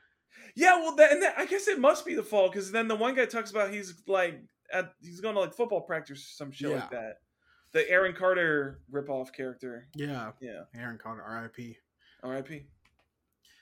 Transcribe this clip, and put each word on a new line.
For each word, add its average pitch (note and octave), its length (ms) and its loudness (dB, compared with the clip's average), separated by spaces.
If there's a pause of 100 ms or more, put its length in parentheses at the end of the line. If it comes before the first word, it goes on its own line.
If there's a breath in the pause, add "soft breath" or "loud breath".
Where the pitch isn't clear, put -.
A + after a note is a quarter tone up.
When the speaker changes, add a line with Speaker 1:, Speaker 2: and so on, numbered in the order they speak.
(560 loud breath)
Speaker 1:
Yeah, F4+ 220 8
well, D#4+ 180 -2
that, D4 160 10
and F4 100 4
that, F#4 160 2
I F#4 80 0
guess G4 220 -2
it G4 120 0
must C#4 260 4
be B3 100 -4
the G#3 80 -2
fall, G3 280 4
'cause F#3+ 200 -6
then A3+ 160 0
the A3 80 0
one A#3 200 0
guy B3+ 100 4
talks A3 260 -6
about G3+ 200 0
he's, F#3+ 360 -12
like, F#3 340 0 (320)
at, F3+ 280 -2
he's F3 200 -18
going G#3+ 140 -2
to, G3+ 60 2
like, E3+ 120 -2
football G#3+ 280 -2
practice D#3 380 -8
or - 140 -18
some C#3 180 -12
shit C#3 180 -6
like B2 220 -4
Speaker 2:
Yeah. B2 80 -8
Speaker 1:
that. A2 220 -12 (500 soft breath)
The D#3+ 180 2
Aaron F#3 260 2
Carter E3 680 0 (100)
ripoff C#3 400 -6
character. B2+ 640 -10
Speaker 2:
Yeah. C#3 360 -8 (100)
Speaker 1:
Yeah. G#2+ 220 -14 (120)
Speaker 2:
Aaron A#2 220 -12
Carter, A2 240 -12
R A2+ 240 -10
I - 40 -12
P. A#2 280 -16 (460 soft breath)
Speaker 1:
R B2+ 140 -8
I C3+ 40 -6
P. C#3+ 240 -14 (960 soft breath)